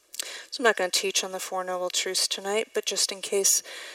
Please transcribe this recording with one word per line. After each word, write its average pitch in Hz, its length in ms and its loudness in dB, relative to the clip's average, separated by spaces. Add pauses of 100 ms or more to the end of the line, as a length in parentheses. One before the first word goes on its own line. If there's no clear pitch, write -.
(500)
So - 120 -8
I'm - 20 8
not 226 120 6
gonna 180 140 0
teach - 320 2
on 190 100 -6
the 185 80 -6
Four 185 240 -4
Noble 180 260 -2
Truths - 360 0
tonight, 202 460 0
but 214 140 -2
just - 260 2
in 190 80 -10
case - 420 2 (320)